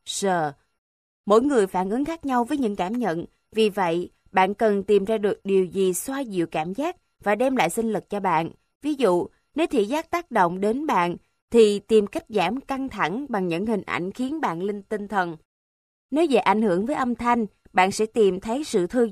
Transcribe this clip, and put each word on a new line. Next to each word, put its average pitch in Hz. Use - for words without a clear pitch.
sờ. 170
Mỗi 214
người 254
phản 190
ứng 254
khác 330
nhau 247
với 285
những 214
cảm 185
nhận, 190
vì 214
vậy, 175
bạn 190
cần 208
tìm 196
ra 220
được 202
điều 196
gì 185
xoa 269
dịu 190
cảm 160
giác 311
và 208
đem 262
lại 170
sinh 226
lực 185
cho 202
bạn. 165
Ví 302
dụ, 185
nếu 311
thị 240
giác 285
tác 349
động 190
đến 233
bạn, 180
thì 214
tìm 208
cách 320
giảm 208
căng 269
thẳng 214
bằng 190
những 170
hình 220
ảnh 160
khiến 269
bạn 180
linh 202
tinh 208
thần. 180
Nếu 302
dễ 277
ảnh 202
hưởng 202
với 294
âm 240
thanh, 240
bạn 190
sẽ 214
tìm 196
thấy 254
sự 185
thư 233